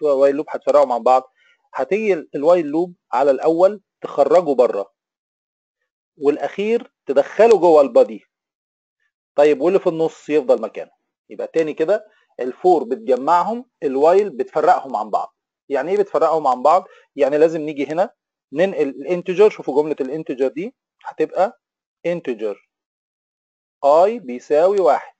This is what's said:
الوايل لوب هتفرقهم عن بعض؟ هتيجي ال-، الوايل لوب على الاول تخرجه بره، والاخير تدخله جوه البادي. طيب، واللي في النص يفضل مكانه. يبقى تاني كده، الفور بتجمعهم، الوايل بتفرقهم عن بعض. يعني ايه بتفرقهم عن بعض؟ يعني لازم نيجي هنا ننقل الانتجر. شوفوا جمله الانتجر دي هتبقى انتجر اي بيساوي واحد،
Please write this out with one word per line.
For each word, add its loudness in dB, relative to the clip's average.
الوايل 2
لوب -6
هتفرقهم 0
عن -4
بعض؟ 2
هتيجي -2
ال-، -10
الوايل 2
لوب -6
على 0
الاول 0
تخرجه 0
بره، -2
والاخير -4
تدخله 4
جوه 6
البادي. 2
طيب، 2
واللي 0
في -2
النص -4
يفضل 0
مكانه. -12
يبقى -12
تاني -4
كده، -4
الفور 0
بتجمعهم، -2
الوايل 2
بتفرقهم -2
عن -6
بعض. -6
يعني -4
ايه -2
بتفرقهم 0
عن -2
بعض؟ 2
يعني 0
لازم 2
نيجي -6
هنا -4
ننقل -2
الانتجر. 0
شوفوا -4
جمله -4
الانتجر -6
دي -10
هتبقى -4
انتجر -8
اي 4
بيساوي -2
واحد، 0